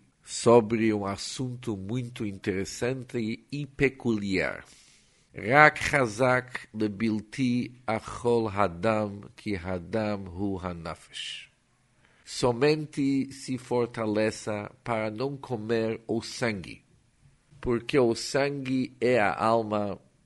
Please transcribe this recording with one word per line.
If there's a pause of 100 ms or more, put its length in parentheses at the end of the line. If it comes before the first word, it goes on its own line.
(240)
sobre
um
assunto
muito
interessante
e
peculiar. (680)
"Rak
chazak
lebilti
achol
hadam, (140)
ki
hadam
hu
hanafesh." (840)
Somente
se
fortaleça (120)
para
não
comer
o
sangue, (720)
porque
o
sangue
é
a
alma, (260)